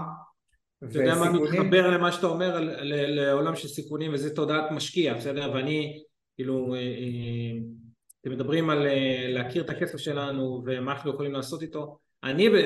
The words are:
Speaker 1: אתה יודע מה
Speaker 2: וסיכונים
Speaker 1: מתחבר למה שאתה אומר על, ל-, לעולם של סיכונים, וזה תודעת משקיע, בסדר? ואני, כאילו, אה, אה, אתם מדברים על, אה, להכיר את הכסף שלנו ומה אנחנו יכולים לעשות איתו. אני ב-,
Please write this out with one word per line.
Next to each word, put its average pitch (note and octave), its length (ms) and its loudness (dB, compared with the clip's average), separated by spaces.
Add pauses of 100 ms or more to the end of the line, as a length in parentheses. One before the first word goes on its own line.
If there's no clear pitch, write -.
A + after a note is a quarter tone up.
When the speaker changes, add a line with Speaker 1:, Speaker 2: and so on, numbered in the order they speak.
(840)
Speaker 1:
אתה A#2 140 -4
יודע C3 160 6
מה E3+ 60 4
Speaker 2:
וסיכונים E3+ 420 4
Speaker 1:
מתחבר F#3 280 6
למה F3 220 4
שאתה F3 140 0
אומר E3+ 300 0
על, D#3+ 80 0 (180)
ל-, D3 380 0
לעולם C#3+ 360 2
של - 120 -10
סיכונים, D3+ 460 -4
וזה D3 200 -4
תודעת D#3 380 0
משקיע, C#3+ 420 0
בסדר? C#3 400 -4
ואני, D3 480 -2 (340)
כאילו, B2+ 380 -2
אה, B2+ 40 -4
אה, A#2+ 800 -4 (600)
אתם - 100 -8
מדברים D3 400 0
על, C#3+ 160 4
אה, C3 420 2
להכיר B2+ 360 -2
את - 60 -6
הכסף D#3+ 280 -4
שלנו C3+ 680 -4
ומה B2+ 260 -2
אנחנו C#3 180 -4
יכולים C#3+ 220 -4
לעשות C3+ 300 -6
איתו. D3+ 360 -10 (260)
אני E3 260 4
ב-, - 20 8 (140)